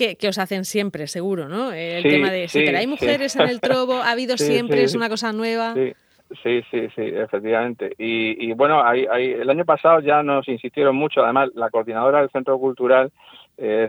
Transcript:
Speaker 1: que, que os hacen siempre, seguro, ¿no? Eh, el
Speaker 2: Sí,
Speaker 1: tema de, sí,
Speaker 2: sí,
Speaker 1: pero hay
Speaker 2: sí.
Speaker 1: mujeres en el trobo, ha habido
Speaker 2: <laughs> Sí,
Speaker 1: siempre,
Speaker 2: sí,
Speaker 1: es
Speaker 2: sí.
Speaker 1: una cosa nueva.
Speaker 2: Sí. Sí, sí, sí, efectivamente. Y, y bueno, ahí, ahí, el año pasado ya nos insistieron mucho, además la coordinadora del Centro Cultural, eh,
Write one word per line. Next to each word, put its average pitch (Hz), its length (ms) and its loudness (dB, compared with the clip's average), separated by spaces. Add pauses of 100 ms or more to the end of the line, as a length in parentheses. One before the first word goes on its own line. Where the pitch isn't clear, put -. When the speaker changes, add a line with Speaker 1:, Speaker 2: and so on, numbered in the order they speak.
Speaker 1:
que, 190 100 -4
que 208 120 -2
os 185 100 -4
hacen 190 260 -4
siempre, 190 440 -4
seguro, 175 400 -4
¿no? 220 240 -6
Eh, 170 240 -8
el 175 80 -2
Speaker 2:
Sí, - 60 4
Speaker 1:
tema - 200 2
de, 175 160 -4
sí, 147 140 0
Speaker 2:
sí, 151 40 4
Speaker 1:
pero 151 140 2
hay 214 60 0
Speaker 2:
sí. 262 60 -2
Speaker 1:
mujeres 277 440 -2
en 247 140 4
el 247 120 -4
trobo, 254 340 0
ha 240 180 0
habido 247 240 -2
Speaker 2:
<laughs> - 20 -4
Sí, - 80 0
Speaker 1:
siempre, 240 320 2
Speaker 2:
sí, - 60 6
Speaker 1:
es - 80 2
Speaker 2:
sí. - 40 -2
Speaker 1:
una 233 120 -2
cosa 220 240 -4
nueva. 226 420 -2
Speaker 2:
Sí. 131 180 -2 (520)
Sí, 120 160 0 (100)
sí, 113 240 -2
sí, 113 80 -4
efectivamente. 110 960 -2
Y, 113 520 -2
y - 20 -2
bueno, 143 320 4
ahí, 123 260 2
ahí, 127 220 0
el 123 180 0
año 165 140 0
pasado 165 340 4
ya 147 240 2
nos 139 240 0
insistieron 135 480 0
mucho, 139 300 2
además 135 320 2
la 117 140 -2
coordinadora 117 500 2
del 139 100 0
Centro 135 260 -2
Cultural, 131 540 2 (480)
eh, 110 300 0